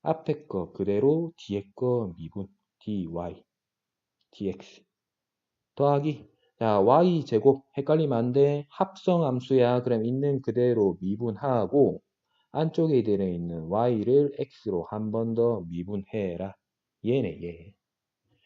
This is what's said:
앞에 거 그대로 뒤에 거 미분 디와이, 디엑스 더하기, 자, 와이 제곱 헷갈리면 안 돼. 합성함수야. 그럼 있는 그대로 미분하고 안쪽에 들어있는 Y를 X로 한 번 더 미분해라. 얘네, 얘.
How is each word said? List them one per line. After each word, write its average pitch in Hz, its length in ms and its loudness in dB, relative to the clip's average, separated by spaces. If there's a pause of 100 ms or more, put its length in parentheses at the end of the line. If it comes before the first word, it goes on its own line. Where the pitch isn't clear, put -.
앞에 - 460 -6
거 87 260 -6
그대로 135 640 0
뒤에 101 380 -8
거 120 420 -4
미분 90 300 -12 (320)
디와이, 87 640 -8 (880)
디엑스 - 520 -10 (920)
더하기, 143 520 0 (320)
자, 107 200 2
와이 151 440 6
제곱 135 420 2 (120)
헷갈리면 143 400 0
안 120 160 0
돼. 143 360 2
합성함수야. 131 1120 0
그럼 120 220 0
있는 135 360 -2
그대로 113 600 2
미분하고 110 1000 0 (500)
안쪽에 156 520 0
들어있는 87 640 -4
Y를 123 720 2
X로 92 500 -6
한 107 220 -6
번 113 240 -2
더 117 340 0
미분해라. 95 840 -6 (500)
얘네, 107 380 -2
얘. 85 300 -14 (720)